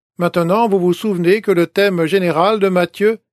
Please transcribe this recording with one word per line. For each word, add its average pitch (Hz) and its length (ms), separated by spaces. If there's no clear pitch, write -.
Maintenant, 175 500
vous 196 100
vous 175 140
souvenez 185 480
que 196 120
le 170 140
thème 190 380
général 180 560
de 196 80
Matthieu 190 520